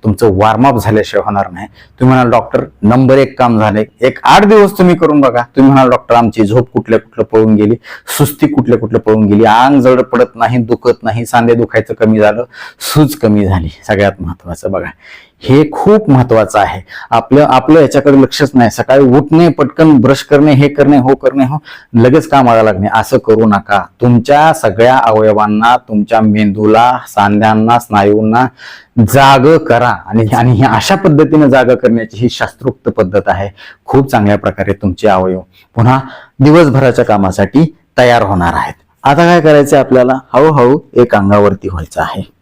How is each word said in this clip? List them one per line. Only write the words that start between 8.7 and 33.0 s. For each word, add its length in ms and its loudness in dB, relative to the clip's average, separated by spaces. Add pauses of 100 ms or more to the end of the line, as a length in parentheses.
कुठलं 200 -4
पळून 260 0
गेली, 200 2
अंग 360 2
जड 200 2
पडत 340 -2
नाही, 220 -2
दुखत 460 -4
नाही, 220 -6
सांधे 280 0
दुखायचं 400 -4
कमी 260 0
झालं, 240 0 (360)
सूज 360 -2
कमी 300 -2
झाली." 240 -4 (180)
सगळ्यात 320 0
महत्वाचं 520 -12
बघा, 180 -8 (560)
हे 260 2
खूप 380 0
महत्वाचं 500 0
आहे. 220 -4 (280)
आपलं, 340 0
आपलं 360 2
याच्याकडे 420 2
लक्षच 320 -2
नाही. 160 2
सकाळी 340 0
उठणे, 460 2
पटकन 520 0
ब्रश 220 0
करणे, 280 2
हे 160 2
करणे, 300 2
हो 180 2
करणे, 300 -2
हो, 120 -6 (380)
लगेच 320 2
कामाला 360 2
लागणे, 300 -2
असं 240 -2
करू 280 0
नका. 380 -2 (180)
तुमच्या 520 2
सगळ्या 440 0
अवयवांना, 800 0
तुमच्या 440 -2
मेंदूला, 760 0 (100)
सांध्यांना, 720 0
स्नायूंना 680 0 (640)
जाग 480 4
करा 320 0
आणि, 460 -4
आणि 160 0
हे 140 2
अशा 300 -2
पद्धतीने 540 2
जाग 160 2
करण्याची 520 -2
ही 120 -2
शास्त्रोक्त 600 -8
पद्धत 380 -4